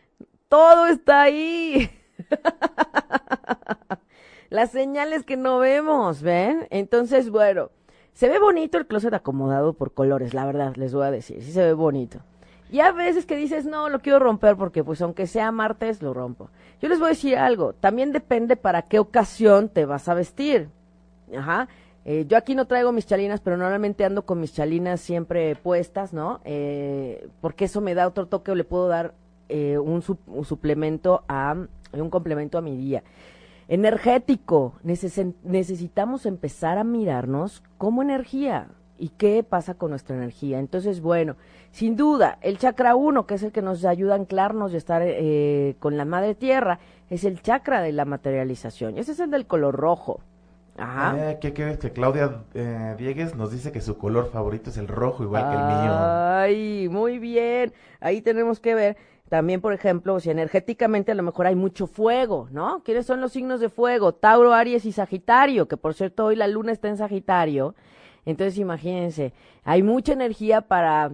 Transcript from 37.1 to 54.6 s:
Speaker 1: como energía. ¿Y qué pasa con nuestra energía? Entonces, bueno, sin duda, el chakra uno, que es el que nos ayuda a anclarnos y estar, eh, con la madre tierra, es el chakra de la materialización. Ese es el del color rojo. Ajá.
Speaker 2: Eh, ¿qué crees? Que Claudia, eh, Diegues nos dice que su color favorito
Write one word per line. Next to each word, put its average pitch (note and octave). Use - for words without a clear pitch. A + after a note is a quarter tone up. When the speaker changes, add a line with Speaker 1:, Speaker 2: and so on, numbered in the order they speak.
Speaker 1:
como A3+
energía. C4+
¿Y D#3+
qué G#3+
pasa F3+
con F3
nuestra C#3
energía? C3
Entonces, F3+
bueno, E3
sin A3+
duda, C#4
el G3
chakra B3
uno, C#4
que -
es F#3+
el G#3
que G#3+
nos F#3
ayuda F#3+
a G3+
anclarnos G3
y -
estar, E3
eh, D3
con D3
la C#3+
madre F#3+
tierra, B3
es F3+
el F#3
chakra B3+
de D#3+
la D3
materialización. C3
Ese C#4
es D4+
el E4+
del C4+
color C#3+
rojo. D3+
Ajá. C#3+
Speaker 2:
Eh, D3+
¿qué C#3+
crees? D3+
Que B2
Claudia, C3
eh, A#2
Diegues C#3
nos G#2+
dice B2+
que A2+
su G#2
color A#2
favorito A2